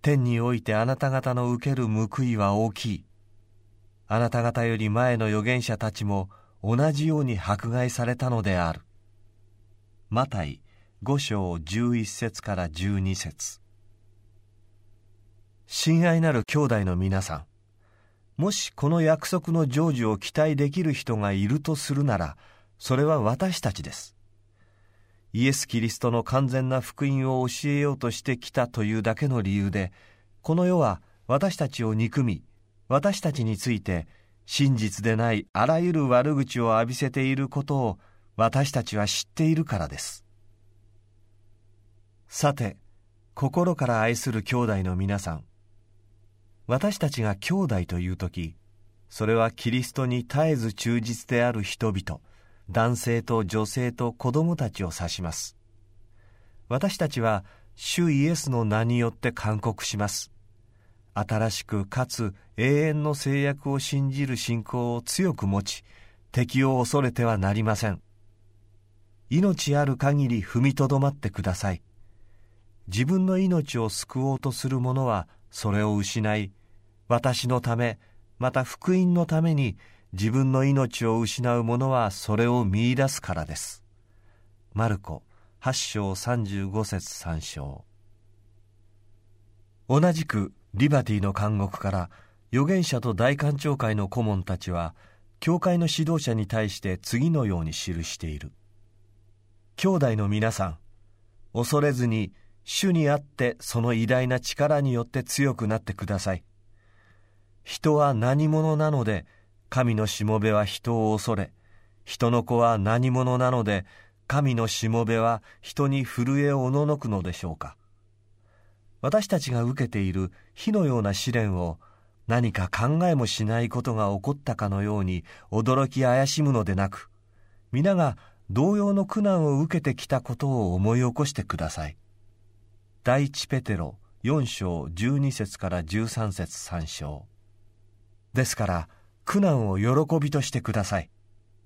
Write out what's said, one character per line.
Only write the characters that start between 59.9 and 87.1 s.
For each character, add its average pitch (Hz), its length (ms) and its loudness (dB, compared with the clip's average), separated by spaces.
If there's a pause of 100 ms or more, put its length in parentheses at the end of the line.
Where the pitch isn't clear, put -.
ま 104 100 0
す。 - 240 -8 (840)
新 107 380 0
し - 120 -8
く 101 220 -2
か 127 220 -2
つ 107 260 -4 (240)
永 131 160 2 (140)
遠 151 160 -2
の 151 100 0
制 139 280 -2
約 143 300 -2
を 139 80 -2
信 139 300 -2
じ 139 160 -2
る 131 100 -4
信 117 280 -4
仰 120 320 -2
を 120 60 -6
強 180 340 -2
く - 100 -6
持 98 160 2
ち、 - 220 -8 (480)
敵 123 320 2
を 135 160 4
恐 123 220 2
れ 127 100 0
て 123 120 -2
は 113 140 2
な 98 160 2
り 107 80 0
ま 107 140 2
せ 107 140 -2
ん。 87 120 -6 (1300)
命 156 460 2
あ 143 100 4
る 131 120 0
限 139 300 2
り 117 140 0
踏 117 200 -2
み 135 140 4
と 139 120 2
ど 139 120 2
ま 139 100 2
っ 139 60 -6
て - 140 -6
く 95 140 -8
だ 92 100 0
さ 95 200 -2
い。 87 100 -8 (1040)
自 101 180 0
分 185 220 2
の 185 100 2
命 180 400 0
を 113 120 0
救 131 400 -4
お 135 60 0
う 127 40 -4
と 135 120 -4
す - 160 -6
る 131 120 0
者 127 260 0
は 104 220 -2 (240)
そ - 200 -2
れ 104 120 2
を 107 120 2
失 107 400 0
い、 101 160 -2 (560)
私 120 400 0
の 123 140 2
た 117 140 -2
め、 117 220 0 (420)
ま 127 120 0
た 131 120 0
福 - 280 -4
音 185 220 4
の 175 120 2
た 160 160 2
め 165 140 2
に 131 220 0 (340)
自 98 180 0
分 131 220 2
の 131 120 4
命 135 420 2
を 113 140 2
失 120 380 0
う 117 60 0
者 120 260 0
は 120 220 2
そ - 240 -4
れ 117 120 4
を 120 180 2
見 107 300 2
出 135 120 2
す - 140 -4
か 95 120 -6
ら 80 120 -4
で 80 100 -8
す。 - 280 -12 (920)
マ 113 160 0
ル 101 100 -2
コ 87 240 -12 (360)
八 131 140 -2
章 98 420 -4
三 120 300 -2
十 98 220 -4
五 107 160 -2
節 98 300 -6